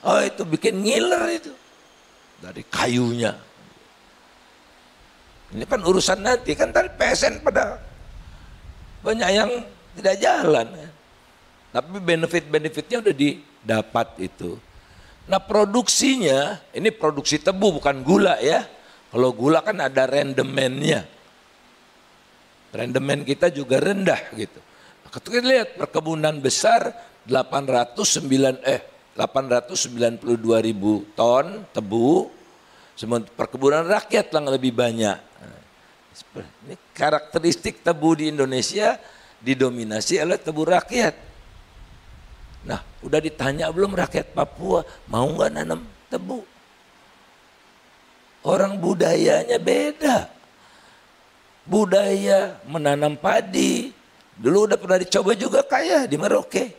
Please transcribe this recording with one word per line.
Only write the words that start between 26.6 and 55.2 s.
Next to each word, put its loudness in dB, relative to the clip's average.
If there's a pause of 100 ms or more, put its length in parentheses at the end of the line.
delapan 0
ratus 0
sembilan, 2 (100)
eh, 0 (340)
delapan -2 (160)
ratus -6
sembilan 0
puluh 0
dua 2
ribu 0
ton 0
tebu, 2 (680)
sementara -6
perkebunan 0
rakyat 0
yang -2
lebih 0
banyak. 0
Nah, -20 (1080)
ini -16 (160)
karakteristik -2
tebu 2
di -2
Indonesia 0 (400)
didominasi -2
oleh 0
tebu -4
rakyat. 0 (1300)
Nah, -8 (240)
udah -2
ditanya -2
belum 0
rakyat -4
Papua -2 (240)
mau 0
nggak 0
nanam -8 (320)
tebu? -8 (2000)
Orang 2
budayanya 2
beda. 0 (1400)
Budaya 2
menanam 0
padi. 0 (480)
Dulu 4
udah 2
pernah 2
dicoba 0